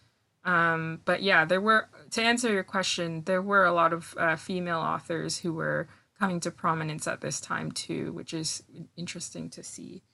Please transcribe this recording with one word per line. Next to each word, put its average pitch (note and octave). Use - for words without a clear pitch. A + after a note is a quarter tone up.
Um, E3
but F3+
yeah, F#3
there F3+
were, G#3+
to A3+
answer A#3+
your F#3+
question, E3+
there F#3
were G3
a F3
lot E3
of, E3+
uh, E3
female F3
authors D#3+
who E3+
were D#3
coming F3+
to F3
prominence D#3
at -
this -
time D#3+
too, D#3+
which -
is D#3+
interesting E3+
to E3
see. -